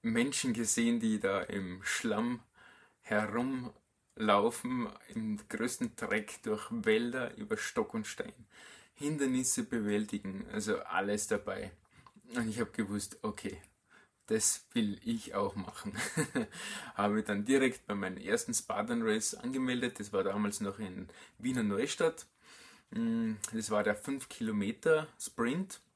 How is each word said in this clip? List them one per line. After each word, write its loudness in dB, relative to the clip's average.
Menschen 2
gesehen, 2
die 2
da 2
im -6
Schlamm 0
herumlaufen, 0
im -4
größten -2
Dreck, -2
durch -2
Wälder, 2
über -2
Stock -2
und -2
Stein, -8
Hindernisse 2
bewältigen, 0
also 0
alles 0
dabei. -2
Und 0
ich -4
hab -2
gewusst: -2
„Okay, -6
das 2
will 0
ich -4
auch 0
machen.“ -8
<laughs> 0
Habe 4
mich 2
dann 0
direkt 2
bei -2
meinem -4
ersten 0
Spartan 0
Race 2
angemeldet. -2
Das -8
war 4
damals 0
noch -4
in -8
Wiener 0
Neustadt. 2
Mm, 0
das -4
war 4
der 4
fünf -6
Kilometer 2
Sprint. -2